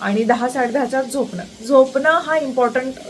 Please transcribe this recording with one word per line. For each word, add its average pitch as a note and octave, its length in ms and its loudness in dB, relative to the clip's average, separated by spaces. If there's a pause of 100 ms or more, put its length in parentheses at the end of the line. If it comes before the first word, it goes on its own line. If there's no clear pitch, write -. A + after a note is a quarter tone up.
आणि G3+ 240 0
दहा, A#3+ 240 2
साडे B3+ 240 -2
दहाच्या C4 260 -2
आत C4 60 -2
झोपणं. A3+ 640 -8
झोपणं C4+ 420 4
हा D#4+ 280 0
इम्पॉर्टंट B3+ 560 -2 (160)